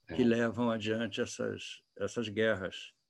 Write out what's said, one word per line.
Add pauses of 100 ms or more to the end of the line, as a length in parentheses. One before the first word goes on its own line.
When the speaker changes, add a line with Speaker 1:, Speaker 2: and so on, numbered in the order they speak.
Speaker 1:
é.
Speaker 2:
que
levam
adiante
essas, (180)
essas
guerras. (160)